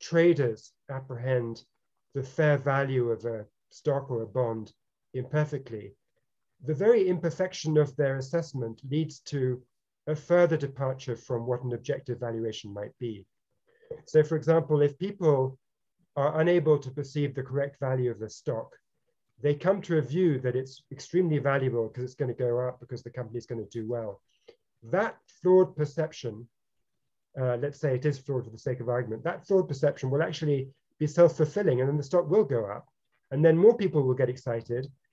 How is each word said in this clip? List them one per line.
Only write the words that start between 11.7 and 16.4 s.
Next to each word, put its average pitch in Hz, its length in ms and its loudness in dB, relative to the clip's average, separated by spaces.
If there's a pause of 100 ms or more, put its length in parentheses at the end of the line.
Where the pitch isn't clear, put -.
objective 123 480 -6
valuation 113 540 -6
might 104 260 -10
be. 107 260 -10 (800)
So 156 180 4
for 160 120 -2
example, 156 460 2
if 139 180 2
people 156 580 0 (600)
are 151 240 0